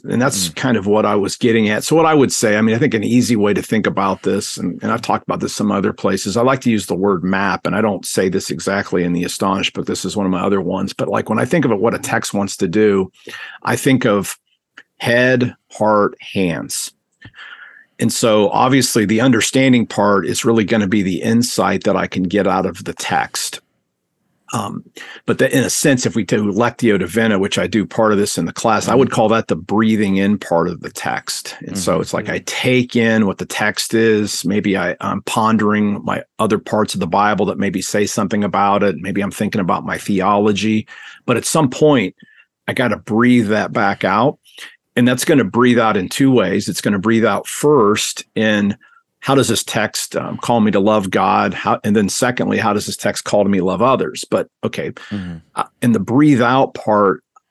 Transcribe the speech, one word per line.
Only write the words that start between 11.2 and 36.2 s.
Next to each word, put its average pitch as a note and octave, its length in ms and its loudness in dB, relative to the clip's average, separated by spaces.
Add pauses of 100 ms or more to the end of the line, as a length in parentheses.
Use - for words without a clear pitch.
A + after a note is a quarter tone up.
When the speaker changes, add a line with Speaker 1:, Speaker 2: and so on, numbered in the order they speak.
Speaker 1:
when A2 100 0
I B2 60 0
think D#3+ 200 2
of B2 60 0
it, G#2 80 0
what G#2 140 2
a - 60 -4
text - 340 -4
wants G2+ 240 -4
to G2 100 0
do, G2 440 2 (520)
I - 120 -2
think C3 300 2
of G2+ 320 0 (600)
head, B2 560 2 (180)
heart, G#2+ 500 2
hands. - 680 -4 (1080)
And A#2 120 0
so G#2+ 380 2
obviously A#2+ 560 2
the A2 160 2
understanding B2 640 2
part G2+ 400 0
is - 200 -6
really A2+ 180 4
gonna G#2 240 0
be G2+ 160 2
the F2+ 180 -2
insight A2 600 0
that G2 120 0
I F2+ 120 0
can F#2+ 160 -4
get F#2+ 240 0
out F#2 180 0
of F2 200 -8
the E2+ 80 -8
text. - 640 -6 (920)
Um, A2 320 -6 (420)
but A2+ 140 -2
that, C3 120 2
in C3+ 120 2
a F#2 60 -2
sense, C3 360 2
if G#2+ 100 -4
we A2+ 80 0
do G#2 280 0
Lectio A2+ 480 2
Divina, G2+ 400 0
which G2 180 -2
I - 80 0
do F#2 200 0
part G#2+ 260 0
of G2+ 60 2
this G2+ 200 -2
in E2 80 -2
the - 80 -6
class, G#2+ 340 0
I A2+ 80 2
would B2+ 140 4
call G#2+ 200 2
that A2 180 0
the F#2+ 80 -2
breathing G2+ 600 0
in G2 200 2
part E2+ 300 0
of F2 140 -8
the - 100 -12
text. - 680 -8
And - 160 -10
so F2+ 160 -2
Speaker 2:
Mm-hmm. E2+ 80 0
Speaker 1:
it's - 120 -8
like, E2+ 160 -6
I E2 160 -6
take B2 500 0
in A2+ 300 2
what F#2+ 120 -2
the F#2 80 -8
text - 480 -4
is. A2 520 2
Maybe G2+ 320 0
I, G2 240 -2
I'm G2 220 -6
pondering G#2 800 0
my G2 200 -6 (160)